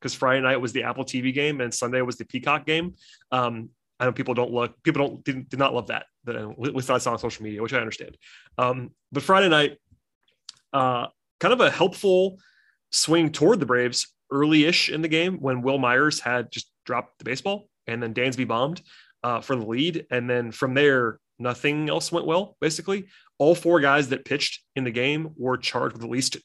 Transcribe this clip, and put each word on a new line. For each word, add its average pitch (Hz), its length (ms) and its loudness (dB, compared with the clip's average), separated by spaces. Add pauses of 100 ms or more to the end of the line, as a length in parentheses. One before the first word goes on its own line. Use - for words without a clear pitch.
'cause - 120 -6
Friday 131 280 2
night 131 160 2
was 120 160 -4
the 120 100 -2
Apple 120 220 -4
T 127 160 -4
V 131 100 0
game 143 300 -2
and 120 120 -4
Sunday 123 280 -2
was 123 160 -4
the 113 80 -12
Peacock 143 400 -4
game. 165 300 -2 (360)
Um, 120 380 -2 (300)
I 127 60 0
know 127 60 2
people 127 220 -4
don't 120 180 0
look, 120 320 -4
people 143 240 2
don't, 143 160 -12
did, 131 260 -6
did 127 80 -8
not 135 160 2
love 120 140 -4
that, 110 180 -6 (220)
that, 117 80 -6
at 113 400 -8
least 131 160 -2
I 123 80 4
saw 120 140 -2
on 110 60 -4
social 110 240 -8
media, 107 180 -8
which 113 120 -4
I 127 60 0
understand. - 360 -8 (420)
Um, 123 340 -2 (200)
but 139 120 -4
Friday 190 260 6
night, 147 280 4 (920)
uh, 127 360 0 (320)
kind 196 140 2
of 247 80 2
a 151 100 6
helpful 190 680 0 (520)
swing 160 400 2
toward 185 280 4
the 143 60 -2
Braves 123 480 0 (180)
early-ish 151 580 4
in 151 120 -4
the 165 60 -2
game 170 320 0
when 131 220 -2
Will 135 160 0
Myers 135 420 2
had 123 320 -2
just - 200 -12 (140)
dropped 123 340 -6
the - 60 -20
baseball 196 440 -6 (180)
and 120 160 -6
then 113 100 -6
Dansby 123 340 -2
bombed, 131 340 -2 (420)
uh, 120 180 -2
for 139 140 -4
the 113 100 -4
lead. 151 460 -2
And 123 180 -2
then 120 220 -2
from 127 220 -4
there, 131 460 4 (200)
nothing 147 500 -2
else 156 220 -4
went 170 140 -2
well, 175 360 -2
basically. 190 460 -4 (320)
All 156 160 6
four 170 240 4
guys 139 300 4
that 127 160 -4
pitched - 380 -4 (120)
in 135 80 -2
the 127 80 -2
game 147 460 -2
were 127 200 -2
charged 127 360 -4
with 113 100 -14
at 117 60 -10
least 127 360 -2